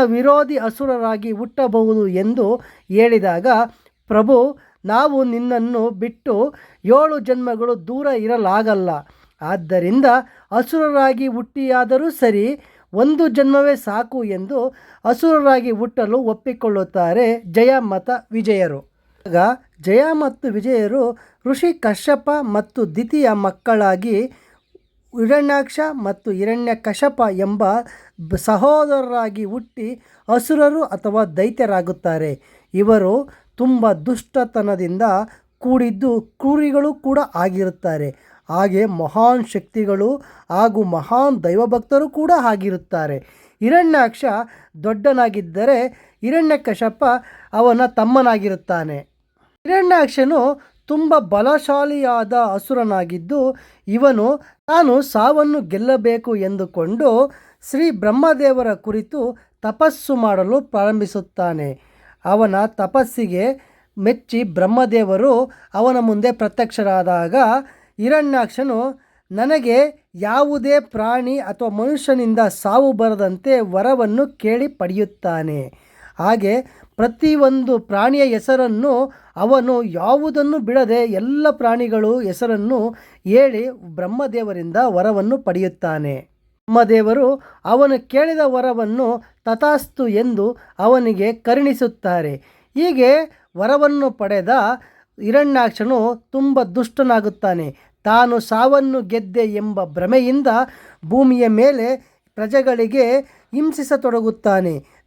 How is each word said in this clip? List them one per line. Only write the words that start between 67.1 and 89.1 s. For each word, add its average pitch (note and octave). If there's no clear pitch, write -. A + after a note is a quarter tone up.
ಹಿರಣ್ಯಾಕ್ಷನು C4+
ನನಗೆ B3+
ಯಾವುದೇ C4+
ಪ್ರಾಣಿ B3
ಅಥವಾ G#3+
ಮನುಷ್ಯನಿಂದ A#3
ಸಾವು A#3
ಬರದಂತೆ G#3+
ವರವನ್ನು A3+
ಕೇಳಿ A#3+
ಪಡೆಯುತ್ತಾನೆ. E3+
ಹಾಗೆ G#3
ಪ್ರತಿಯೊಂದು C4
ಪ್ರಾಣಿಯ A3+
ಹೆಸರನ್ನು B3+
ಅವನು A#3+
ಯಾವುದನ್ನು C#4
ಬಿಡದೆ A#3
ಎಲ್ಲ C4
ಪ್ರಾಣಿಗಳು A#3
ಹೆಸರನ್ನು A3
ಹೇಳಿ A#3+
ಬ್ರಹ್ಮದೇವರಿಂದ F#3+
ವರವನ್ನು G#3
ಪಡೆಯುತ್ತಾನೆ. E3+
ಬ್ರಹ್ಮದೇವರು A#3
ಅವನು C4
ಕೇಳಿದ D#4
ವರವನ್ನು A#3+